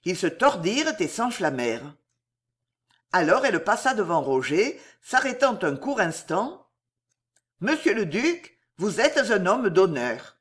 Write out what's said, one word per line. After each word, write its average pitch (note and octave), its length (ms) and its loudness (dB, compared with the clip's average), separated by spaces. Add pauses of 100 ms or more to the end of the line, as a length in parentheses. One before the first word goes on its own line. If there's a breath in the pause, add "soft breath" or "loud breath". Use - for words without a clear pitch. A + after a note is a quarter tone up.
Ils F3 140 -4
se F#3 100 -2
tordirent C4+ 720 0
et D#3+ 80 0
s'enflammèrent. C#3+ 880 -4 (1160)
Alors F#3 320 2
elle F3 180 0
passa A3 300 0
devant E3+ 280 0
Roger, C#3 580 0 (220 loud breath)
s'arrêtant B3+ 600 0
un D3 140 0
court B3+ 260 -4
instant. « F#3 640 -4 (960)
Monsieur D4+ 320 0
le G#3+ 120 0
duc, B3 540 -2 (180)
vous F#3 220 -2
êtes C#4+ 180 4
un G#3 280 2
homme A3 240 2
d'honneur. » D3 720 0